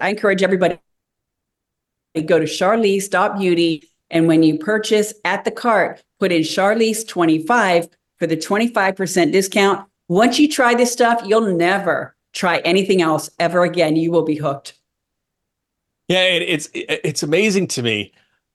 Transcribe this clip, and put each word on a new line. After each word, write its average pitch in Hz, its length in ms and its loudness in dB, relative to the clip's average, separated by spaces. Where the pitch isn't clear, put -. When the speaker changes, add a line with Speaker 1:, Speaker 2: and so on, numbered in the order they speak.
Speaker 1:
I 180 80 -2
encourage 196 340 0
everybody 180 340 0
to 160 60 -4
go 165 160 2
to 156 80 2
Charlize 196 640 0
dot 202 300 -2
beauty. 170 480 0
And 165 180 2
when 160 160 4
you 156 140 4
purchase 214 560 -2
at 190 220 -2
the 220 60 -4
cart, 220 520 -2
put 185 140 0
in 160 80 2
Charlize 220 680 0
twenty-five 170 800 0
for 170 80 -4
the 160 80 -2
twenty-five 202 600 -2
percent 180 340 0
discount. 196 560 0
Once 226 280 2
you 302 120 4
try 240 260 2
this 240 160 2
stuff, 233 340 0
you'll 208 300 2
never 170 580 -2
try 170 260 0
anything 190 420 0
else 156 280 -2
ever 175 240 2
again. 165 320 0
You 165 160 0
will 165 120 2
be 151 120 -2
hooked. 147 380 -8
Speaker 2:
Yeah, 185 160 2
it, 175 180 0
it's, 170 300 -4
it, - 300 -6
it's - 200 -4
amazing 185 440 0
to - 140 -6
me 107 300 -4